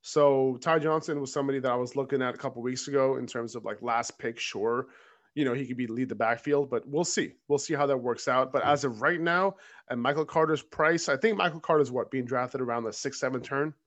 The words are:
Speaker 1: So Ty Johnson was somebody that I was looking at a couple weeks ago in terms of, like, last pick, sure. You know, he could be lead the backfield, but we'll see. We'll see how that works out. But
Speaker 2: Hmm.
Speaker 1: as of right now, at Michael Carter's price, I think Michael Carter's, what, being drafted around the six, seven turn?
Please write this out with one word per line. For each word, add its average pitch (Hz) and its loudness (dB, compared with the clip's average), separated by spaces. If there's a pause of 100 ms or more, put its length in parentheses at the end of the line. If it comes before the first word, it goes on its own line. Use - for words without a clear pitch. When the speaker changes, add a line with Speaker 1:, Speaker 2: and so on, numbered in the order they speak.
Speaker 1:
So 135 4
Ty 160 4
Johnson 156 0
was 131 -6
somebody 139 -2
that 127 0
I 123 2
was 123 -4
looking 135 -2
at 127 -2
a - -14
couple 127 -8
weeks 127 -6
ago 135 2
in 123 -6
terms 117 -8
of, 113 -10
like, 104 -8
last 117 -2
pick, 117 -6
sure. 117 -2 (480)
You 147 0
know, 123 0
he 135 -4
could 123 -8
be 123 -4
lead 117 -4
the 110 -8
backfield, 131 0
but 120 -2
we'll 147 0
see. 139 -2 (120)
We'll 143 2
see 156 -2
how 143 2
that 139 2
works 120 -4
out. 131 2
But 123 2
Speaker 2:
Hmm. 139 2
Speaker 1:
as 143 2
of 117 -4
right 160 2
now, 180 2 (340)
at 123 -4
Michael 143 0
Carter's 156 2
price, - 0
I 139 2
think 214 2
Michael 170 0
Carter's, 147 4
what, 123 -2
being 131 -2
drafted 127 -2
around 120 -2
the 110 -4
six, - -8
seven 131 -2
turn? 143 -2 (140)